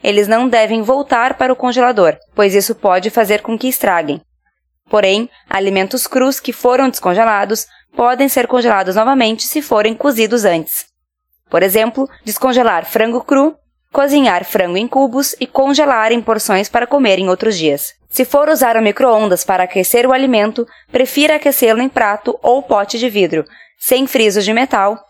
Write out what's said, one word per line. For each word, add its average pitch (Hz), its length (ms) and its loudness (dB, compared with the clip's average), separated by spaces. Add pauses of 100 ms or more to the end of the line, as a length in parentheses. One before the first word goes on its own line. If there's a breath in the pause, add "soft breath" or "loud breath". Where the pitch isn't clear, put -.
eles 208 240 0
não 240 220 0
devem 226 320 0
voltar 262 540 0
para 254 180 0
o - 20 0
congelador, 240 640 2 (160)
pois 202 220 2
isso 202 180 0
pode 190 380 0
fazer 208 320 0
com 226 120 -6
que 254 120 -6
estraguem. 170 520 -2 (720)
Porém, 208 400 0 (180 soft breath)
alimentos 196 600 -2
crus 262 320 0
que - 120 -8
foram 254 380 0
descongelados 208 760 -2 (280 soft breath)
podem 247 320 0
ser 247 200 0
congelados 208 480 0
novamente 220 480 0
se - 180 -4
forem 220 320 0
cozidos 226 500 0
antes. 170 440 -2 (640)
Por 170 100 2
exemplo, 220 480 0 (160 loud breath)
descongelar 226 600 -2
frango 233 380 -2
cru 294 320 0 (360)
cozinhar 269 540 2
frango 180 320 -2
em 226 100 -2
cubos 269 520 -2
e 247 60 -4
congelar 269 640 0
em 240 100 0
porções 208 480 -2
para 240 180 -2
comer 233 320 2
em 190 100 -2
outros 196 280 -2
dias. 147 360 -2 (160)
Se - 160 0
for 294 240 2
usar 247 280 2
o 226 40 2
micro-ondas 214 600 2
para 185 200 0
aquecer 196 420 0
o 262 80 2
alimento, 233 540 0 (240 soft breath)
prefira 285 440 0
aquecê-lo 262 460 2
em 262 80 -2
prato 214 520 -2
ou 262 200 2
pote 214 360 -2
de 240 120 -2
vidro, 170 360 -2 (340 loud breath)
sem 262 260 0
frisos 214 380 0
de 214 100 -2
metal 226 460 0 (100)